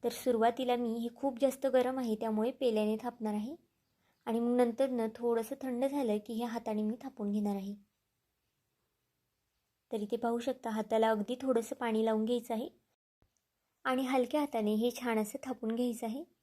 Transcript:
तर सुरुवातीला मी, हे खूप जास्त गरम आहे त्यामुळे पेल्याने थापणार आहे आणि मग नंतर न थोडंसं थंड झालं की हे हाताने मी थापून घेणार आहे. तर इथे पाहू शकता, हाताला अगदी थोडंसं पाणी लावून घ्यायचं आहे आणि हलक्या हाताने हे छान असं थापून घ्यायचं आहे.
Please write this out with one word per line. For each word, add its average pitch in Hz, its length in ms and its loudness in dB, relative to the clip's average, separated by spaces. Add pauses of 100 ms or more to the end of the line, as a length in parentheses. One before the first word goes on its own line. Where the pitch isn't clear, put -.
तर 240 100 -2
सुरुवातीला 240 640 2
मी, 240 180 -2
हे 233 220 -4
खूप 269 240 -2
जास्त 269 280 2
गरम 254 300 4
आहे 233 180 0
त्यामुळे 220 360 0
पेल्याने 214 500 2
थापणार 233 320 -4
आहे 214 200 -4 (720)
आणि 233 140 0
मग 240 160 2
नंतर 247 340 4
न 233 240 0
थोडंसं 233 480 0
थंड 254 220 -2
झालं 269 340 0
की 214 160 -8
हे 226 120 -2
हाताने 226 360 -2
मी 214 200 -2
थापून 214 280 -6
घेणार 208 260 0
आहे. 196 180 -6 (2250)
तर 226 100 -4
इथे 208 160 -4
पाहू 233 240 0
शकता, 254 300 -4
हाताला 220 400 2
अगदी 220 300 0
थोडंसं 233 360 0
पाणी 226 280 2
लावून 220 200 2
घ्यायचं 233 300 -2
आहे 247 140 -4 (1160)
आणि 262 200 2
हलक्या 254 360 2
हाताने 226 340 0
हे 226 180 2
छान 240 260 0
असं 214 240 -2
थापून 240 320 -4
घ्यायचं 233 320 -2
आहे. 254 180 -6 (180)